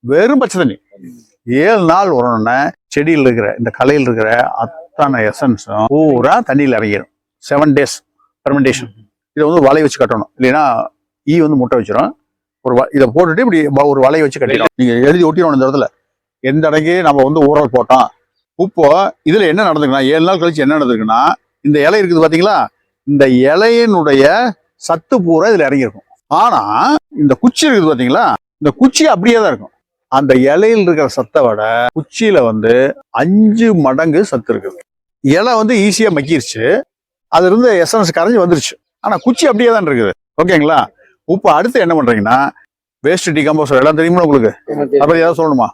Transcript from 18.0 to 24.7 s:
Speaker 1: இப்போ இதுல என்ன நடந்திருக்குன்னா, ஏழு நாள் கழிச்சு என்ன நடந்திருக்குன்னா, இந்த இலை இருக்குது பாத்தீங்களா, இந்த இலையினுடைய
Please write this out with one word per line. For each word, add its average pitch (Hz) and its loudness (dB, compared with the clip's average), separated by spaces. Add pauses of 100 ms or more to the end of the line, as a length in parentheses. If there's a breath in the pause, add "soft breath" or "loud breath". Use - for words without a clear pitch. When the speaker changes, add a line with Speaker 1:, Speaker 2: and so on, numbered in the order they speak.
Speaker 1:
இப்போ 175 0 (420)
இதுல 190 2
என்ன 196 -2
நடந்திருக்குன்னா, 139 -2 (100)
ஏழு 160 0
நாள் 185 -2
கழிச்சு 156 -2
என்ன 147 0
நடந்திருக்குன்னா, 117 0 (440)
இந்த 147 0
இலை 208 2
இருக்குது 170 0
பாத்தீங்களா, 170 0 (500)
இந்த 139 2 (260)
இலையினுடைய 190 2 (600)